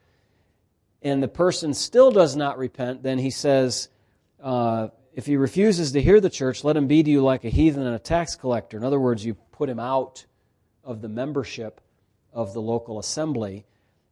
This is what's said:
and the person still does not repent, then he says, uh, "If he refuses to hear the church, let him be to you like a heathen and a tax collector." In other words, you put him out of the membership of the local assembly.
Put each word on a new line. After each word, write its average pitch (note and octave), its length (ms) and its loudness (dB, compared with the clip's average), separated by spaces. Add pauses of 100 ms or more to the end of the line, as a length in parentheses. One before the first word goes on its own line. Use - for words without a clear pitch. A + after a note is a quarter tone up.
(1000)
and C#3 220 0
the B2 60 -2
person E3+ 440 0
still B3+ 380 4
does E3 240 4
not C#3 220 -4
repent, B2+ 460 -6
then C3 140 -2
he C3 120 -2
says, C3 580 0 (540)
uh, A#2+ 480 -2 (240)
"If B2 120 -10
he D3 120 0
refuses E3 560 2
to C#3+ 80 2
hear G3 180 6
the F#3 100 2
church, C3 360 -4
let D3+ 100 2
him C#3+ 120 2
be D3+ 160 6
to D3+ 60 0
you C#3+ 140 4
like C3 220 0
a A2+ 40 -6
heathen C#3 340 2
and A#2+ 120 -4
a A2 40 -8
tax E3+ 360 -4
collector." A#2+ 400 -6
In G#2+ 80 -8
other C3+ 160 0
words, A#2+ 240 0
you A2+ 120 -6 (180)
put C#3+ 160 -4
him A#2 100 -8
out B2+ 460 -4 (580)
of A2+ 180 -12
the A2+ 80 -10
membership A#2+ 680 -8 (540)
of A2 200 -6
the A#2 80 -8
local A#2 380 -6
assembly. A2 640 -6 (480)